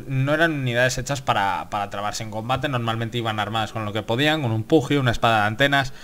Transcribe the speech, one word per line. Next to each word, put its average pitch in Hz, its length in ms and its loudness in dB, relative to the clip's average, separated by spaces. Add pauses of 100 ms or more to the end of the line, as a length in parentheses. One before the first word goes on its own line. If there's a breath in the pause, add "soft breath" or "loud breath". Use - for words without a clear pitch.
no 135 260 0
eran 165 180 4
unidades 127 460 0
hechas 135 240 -4
para, 98 480 0
para 101 200 -4
trabarse 104 340 -4
en 101 80 -10
combate, 123 360 -4
normalmente 117 520 -2
iban 110 200 -2
armadas 107 320 -2
con 110 140 -6
lo 104 80 -6
que 107 100 -2
podían, 151 380 2
con 117 100 0
un 110 120 0
pugio, 147 360 4
una 127 120 2
espada 113 300 4
de 104 60 4
antenas. 135 460 2 (100)